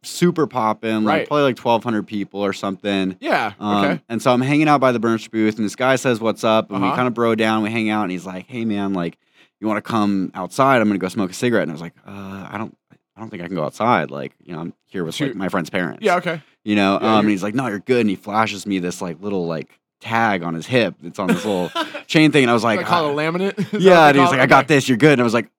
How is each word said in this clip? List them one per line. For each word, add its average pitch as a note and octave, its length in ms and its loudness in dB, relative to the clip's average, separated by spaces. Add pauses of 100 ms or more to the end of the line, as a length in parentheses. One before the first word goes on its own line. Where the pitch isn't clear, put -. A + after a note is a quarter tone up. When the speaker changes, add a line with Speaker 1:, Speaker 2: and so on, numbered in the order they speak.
Speaker 1:
Super E3 440 0
poppin', A2 580 -2
like, D3+ 160 2
Speaker 2:
Right. - 80 -6
Speaker 1:
probably, D3 160 2
like, B2+ 120 2
twelve A#2 280 0
hundred G#2+ 220 -2
people G2+ 380 -6
or G2 80 0
something. G2 680 -4
Speaker 2:
Yeah, D3 400 -2
Speaker 1:
Um, G2+ 240 0
Speaker 2:
okay. D#3 240 -2
Speaker 1:
and A#2 140 -6
so C3 100 4
I'm B2 80 2
hanging D3 280 2
out C#3+ 120 4
by B2+ 120 4
the A#2 80 0
merch A2+ 300 -2
booth, A2 260 0
and A2+ 80 -4
this G2 120 -6
guy C3 200 2
says, B2 240 0
"What's A2 240 -2
up?" A2 260 2
And G2 100 -4
we A#2 80 0
Speaker 2:
Uh-huh. C3+ 80 -2
Speaker 1:
kinda B2+ 140 0
bro A2+ 240 0
down, A2 280 0
we G#2+ 80 -4
hang A2 200 -4
out, G#2+ 140 -2
and F2+ 80 -6
he's F2+ 140 -8
like, F#2 220 -14
"Hey, A#2+ 160 -8
man, G2+ 300 -2
like, E2+ 240 -4 (420)
you G2+ 60 -6
wanna G#2+ 160 -2
come G#2 520 -2
outside? B2+ 460 0
I'm G#2+ 80 2
gonna G2+ 100 0
go F#2 100 -4
smoke F#2 220 -4
a - 40 -16
cigarette." A#2 300 0
And D2+ 60 -6
I D#2 40 -10
was D#2+ 80 -12
like, E2+ 120 -14 (120)
"Uh, G2 440 -16
I G#2 80 -12
don't, - 180 -12 (400)
I A2+ 40 -20
don't A2 80 -14
think G2+ 140 -12
I F2 40 -10
can F#2 100 -8
go D#2 80 -2
outside. F2+ 460 0
Like, C#2 220 -10 (100)
you F2 120 -16
know, D#2+ 60 -10
I'm E2+ 120 -10 (140)
here F#2 180 -8
with, D#2+ 100 -8
Speaker 2:
Shoot. - 140 -4
Speaker 1:
like, - 80 -8
my F#2 140 -4
friend's F2 200 -4
parents." F2 320 -4
Speaker 2:
Yeah, F#3 140 2
okay. F3 240 -6 (240)
Speaker 1:
You G#2 120 0
know, G2 240 2
Speaker 2:
Yeah, A2 80 0
Speaker 1:
um, A2 100 4
and G#2 60 4
Speaker 2:
you're G#2+ 80 2
Speaker 1:
he's F#2 100 -2
like, G#2+ 120 -6
"No, C3 120 -2
you're G#2 140 -4
good." B2 200 2
And A2 100 2
he F#2 60 -2
flashes G#2 500 -4
me G2 120 -2
this, F2 240 -6
like, E2+ 180 -8
little, G2 260 -4
like, D#2+ 320 -8 (220)
tag A2 420 0
on E2 120 -6
his D#2+ 120 -8
hip. A2+ 360 0
It's E2+ 160 -14
on G#2 100 -4
this F3+ 160 0
little F#2 300 -2
Speaker 2:
<laughs> - 320 -8
Speaker 1:
chain D#3 260 6
thing. C#3+ 120 4
And A#2+ 60 2
I A#2+ 40 4
was A2 100 0
like, A2 140 2
Speaker 2:
Like, - 80 -4
call E3+ 200 0
Speaker 1:
"Uh," D3 60 -2
Speaker 2:
it C#3+ 40 -4
laminate? F3 420 -4
<laughs> - 0 -
Is G3 120 -2
that G#3 120 -4
Speaker 1:
yeah, F#3 180 8
Speaker 2:
what D3+ 80 8
Speaker 1:
and C#3 80 6
Speaker 2:
they C#3 40 6
Speaker 1:
he's F3 80 4
Speaker 2:
call - 40 2
Speaker 1:
like, C3 80 0
Speaker 2:
it? - 20 6
Speaker 1:
"I C3+ 40 4
got C3+ 180 6
Speaker 2:
Okay. D#3 120 2
Speaker 1:
this. C3 120 2
You're B2+ 80 4
good." D3+ 160 6
And B2+ 80 4
I B2 40 4
was A2+ 100 2
like A2+ 240 0